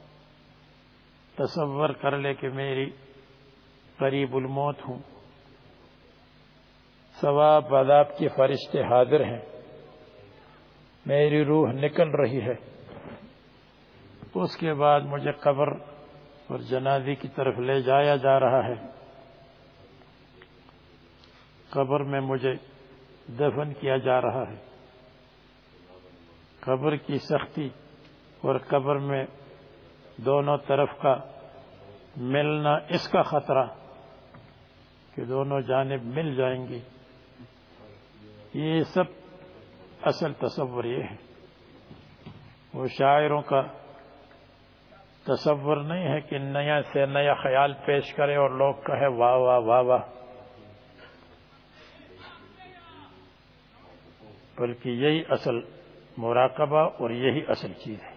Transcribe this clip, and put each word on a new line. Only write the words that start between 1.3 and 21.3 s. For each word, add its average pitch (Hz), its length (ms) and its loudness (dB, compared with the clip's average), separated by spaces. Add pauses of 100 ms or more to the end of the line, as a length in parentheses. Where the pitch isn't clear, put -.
تصور 147 520 -2
کر 139 280 -2
لے 139 180 -4
کہ 135 140 -8
میری 135 420 -4 (1080)
قریب 135 400 -2
الموت 139 420 -4 (100)
ہوں، 123 100 -10 (2250)
ثواب 147 560 6
عذاب 143 420 6
کے 156 100 0
فرشتے 135 540 0
حاضر 127 420 4
ہیں، 110 360 -8 (1500)
میری 147 380 4
روح 147 280 4
نکل 147 360 0
رہی 139 340 0
ہے، 120 120 -4 (1800)
اس 185 220 -4
کے 160 180 -4
بعد 147 260 4
مجھے 143 320 -4
قبر 139 360 0 (800)
اور 127 120 -8
جنازے 131 560 -2
کی 135 140 -10
طرف 131 300 -2
لے 131 240 0
جایا 143 340 4
جا 135 240 4
رہا 123 280 4
ہے، 123 60 -4 (3000)